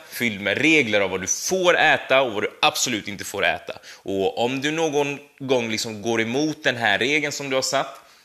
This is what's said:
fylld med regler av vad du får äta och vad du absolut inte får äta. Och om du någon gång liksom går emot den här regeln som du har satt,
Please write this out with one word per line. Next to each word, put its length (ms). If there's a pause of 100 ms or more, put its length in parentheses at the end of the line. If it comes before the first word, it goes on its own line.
fylld 320
med 160
regler 440
av 80
vad 120
du 60
får 500
äta 440
och 120
vad 100
du 180
absolut 460
inte 160
får 220
äta. 340 (240)
Och 420
om 160
du 100
någon 480 (200)
gång 320
liksom 300
går 200
emot 420
den 140
här 220
regeln 320
som 180
du 60
har 60
satt, 380 (260)